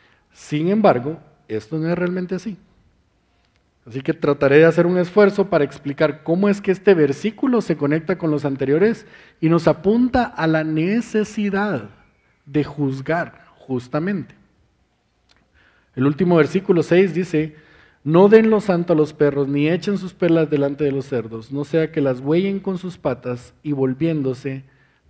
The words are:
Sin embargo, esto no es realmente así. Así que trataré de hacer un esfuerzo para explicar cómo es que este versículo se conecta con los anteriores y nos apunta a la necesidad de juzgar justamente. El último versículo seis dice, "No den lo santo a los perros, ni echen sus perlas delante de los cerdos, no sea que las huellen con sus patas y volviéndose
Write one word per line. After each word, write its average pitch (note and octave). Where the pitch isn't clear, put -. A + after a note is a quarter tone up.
Sin D#3
embargo, E3
esto A2
no D#3
es F3
realmente F3+
así. F#3
Así B2+
que D#3+
trataré C#3+
de E3
hacer E3+
un F3+
esfuerzo G3
para D#3
explicar C#3+
cómo F#3+
es G3+
que G3
este F#3+
versículo G3
se D#3+
conecta D3+
con D#3+
los D3
anteriores C#3+
y D#3+
nos E3+
apunta A#3
a D#3+
la D#3+
necesidad G3
de C#3+
juzgar C3+
justamente. D3+
El C3
último E3+
versículo E3+
seis F3
dice, D#3
"No E3+
den A3
lo G#3+
santo E3+
a -
los D3+
perros, C#3+
ni C#3+
echen F3+
sus F3+
perlas E3
delante C#3+
de C#3+
los C3+
cerdos, A2+
no C#3+
sea D#3+
que D#3+
las B2+
huellen F#3
con F#3+
sus F3+
patas B2
y D3
volviéndose C3+